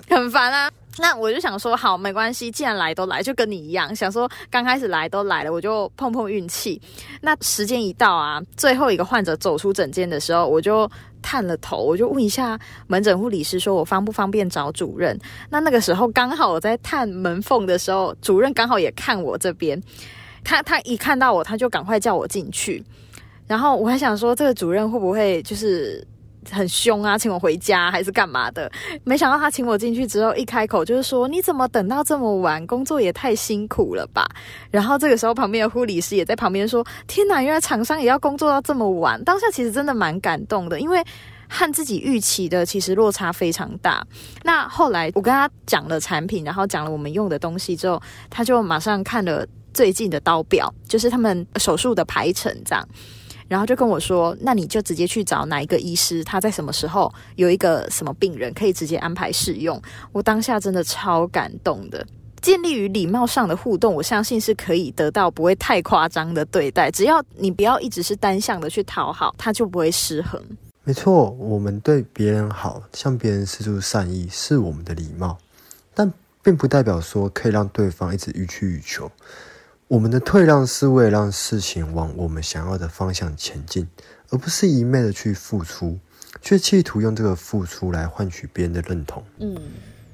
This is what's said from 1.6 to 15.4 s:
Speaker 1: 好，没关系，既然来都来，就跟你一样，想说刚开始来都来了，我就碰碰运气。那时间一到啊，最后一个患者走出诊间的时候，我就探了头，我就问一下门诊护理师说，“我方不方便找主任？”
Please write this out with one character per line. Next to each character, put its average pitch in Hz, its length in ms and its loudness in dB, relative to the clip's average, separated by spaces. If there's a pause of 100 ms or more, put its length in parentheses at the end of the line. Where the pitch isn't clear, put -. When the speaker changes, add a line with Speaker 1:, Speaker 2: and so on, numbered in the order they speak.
Speaker 1:
好， 214 200 2
没 196 160 -4
关 220 220 0
系， 240 160 -6
既 294 140 -6
然 226 120 0
来 165 160 0
都 185 140 -2
来， 175 160 -4
就 269 120 -4
跟 226 140 2
你 202 80 -6
一 156 140 -12
样， 175 240 -2
想 196 160 -2
说 233 180 -2 (220)
刚 240 140 0
开 254 120 2
始 262 120 -2
来 165 200 0
都 196 140 -2
来 175 220 0
了， 156 80 -4
我 170 80 -2
就 208 360 -2
碰 262 140 -4
碰 226 180 -2
运 190 200 -4
气。 - 340 -6 (380)
那 302 200 2
时 - 240 -2
间 240 160 0
一 196 120 -4
到 202 240 4
啊， 151 260 -2 (140)
最 269 180 4
后 262 160 4
一 190 60 2
个 175 80 0
患 202 200 0
者 165 120 0
走 160 200 0
出 196 160 0
诊 180 200 -2
间 180 180 -2
的 151 80 -2
时 165 160 -2
候， 170 140 4
我 156 120 4
就 214 300 2 (320)
探 247 240 -4
了 175 120 -2
头， - 260 -4
我 156 120 2
就 233 120 2
问 269 120 0
一 214 80 4
下 226 300 -2 (300)
门 185 120 2
诊 208 160 4
护 208 120 -2
理 185 160 -2
师 180 160 -4
说 196 180 2
，“我 156 60 2
方 196 200 0
不 214 60 -2
方 208 180 -2
便 196 220 0
找 147 220 -4
主 165 260 -6
任？” 151 180 0 (340)